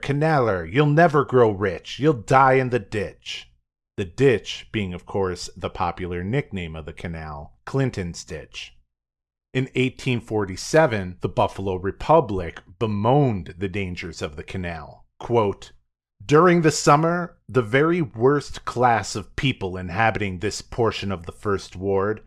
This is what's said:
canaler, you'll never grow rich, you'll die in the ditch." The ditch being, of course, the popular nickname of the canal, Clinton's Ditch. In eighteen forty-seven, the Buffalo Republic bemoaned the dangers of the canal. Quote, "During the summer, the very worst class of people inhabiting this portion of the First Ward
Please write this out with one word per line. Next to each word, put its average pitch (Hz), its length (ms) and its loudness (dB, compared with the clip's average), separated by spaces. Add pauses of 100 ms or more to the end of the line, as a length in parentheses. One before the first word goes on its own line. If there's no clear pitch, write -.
canaler, 139 640 0
you'll 131 220 2
never 147 360 6
grow 120 280 6
rich, 95 480 -4
you'll 147 120 4
die 131 440 4
in 131 140 2
the 120 100 0
ditch." - 680 -10 (460)
The 104 80 -4
ditch 113 680 0
being, 98 200 -4
of 87 120 -14
course, 95 500 -4
the 92 140 -6
popular 87 520 -6
nickname 95 540 -6
of 78 100 -12
the 80 60 -14
canal, 78 720 -12
Clinton's 117 640 -4
Ditch. - 500 -16 (800)
In 131 200 -2
eighteen 127 460 -2
forty-seven, 104 1040 -2
the 95 80 -4
Buffalo 98 480 -2
Republic 98 840 0 (180)
bemoaned 110 800 0
the 95 120 -4
dangers 90 520 -8
of 78 140 -6
the 85 80 -12
canal. 87 600 -10 (120)
Quote, 110 540 -2 (520)
"During 170 380 6
the 156 100 4
summer, 165 640 2 (120)
the 120 140 2
very 147 360 2
worst 131 640 0
class 117 520 0
of 101 200 -10
people 98 400 -4
inhabiting 95 640 -2
this 95 240 -6
portion 104 500 -2
of 85 140 -8
the - 60 -12
First - 440 -4
Ward 98 520 -2